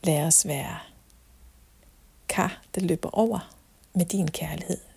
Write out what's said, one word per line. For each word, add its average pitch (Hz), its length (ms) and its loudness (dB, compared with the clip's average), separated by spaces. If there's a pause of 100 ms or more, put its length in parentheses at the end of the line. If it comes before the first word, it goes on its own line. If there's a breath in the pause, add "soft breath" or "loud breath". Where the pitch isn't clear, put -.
lade 151 240 4
os 160 200 4
være 147 300 -6 (1500)
kar, - 340 -2 (140)
der 190 60 0
løber 165 280 0
over - 460 0 (380)
med 175 120 2
din 180 260 0
kærlighed - 460 -4 (200)